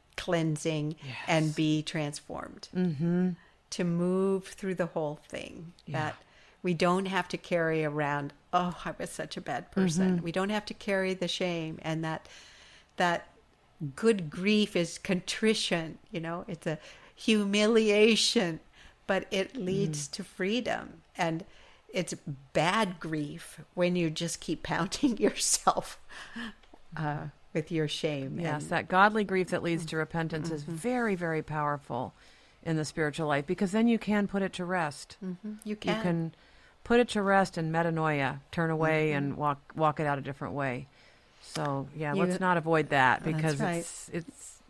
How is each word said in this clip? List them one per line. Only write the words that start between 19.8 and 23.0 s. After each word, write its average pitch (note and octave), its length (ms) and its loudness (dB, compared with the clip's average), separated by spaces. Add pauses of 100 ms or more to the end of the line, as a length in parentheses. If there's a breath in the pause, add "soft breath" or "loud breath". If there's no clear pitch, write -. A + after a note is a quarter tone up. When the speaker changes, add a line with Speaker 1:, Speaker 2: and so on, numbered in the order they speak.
Speaker 2:
Mm. - 40 -12
Speaker 1:
to - 120 -8
freedom. G3 800 -4 (160)
And E3 260 -2 (480 soft breath)
it's F3 220 -4 (400)
bad F3+ 460 2
grief D#3 640 -6 (120)